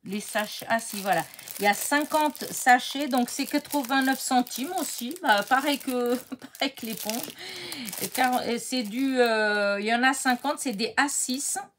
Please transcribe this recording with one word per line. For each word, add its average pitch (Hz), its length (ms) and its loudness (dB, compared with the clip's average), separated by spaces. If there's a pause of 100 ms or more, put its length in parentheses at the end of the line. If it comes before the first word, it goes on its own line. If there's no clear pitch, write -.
les 190 160 -6
sachets. - 500 -4
Ah 226 100 2
si, 226 180 -8
voilà. 185 280 0 (320)
Il 196 80 0
y - 20 8
a 202 60 6
cinquante 294 760 2
sachets, 262 560 4
donc 247 240 2
c'est 269 160 -4
quatre-vingt-neuf 269 720 0
centimes 254 600 0
aussi. 277 440 -6
Bah, 214 180 6
pareil 262 380 2
que, 247 360 0
<laughs> - 440 -12
pareil 277 160 -2
que - 100 -10
l'éponge. 220 400 -6 (800)
Et 190 60 -4
car, 254 380 2
et 233 120 0
c'est 254 240 -2
du, 254 360 0
euh, 208 600 4
il 208 80 -2
y 233 80 2
en 240 80 2
a 269 100 4
cinquante, 269 460 0
c'est 254 140 -4
des 214 240 -2
A 277 120 4
six. - 480 -4 (220)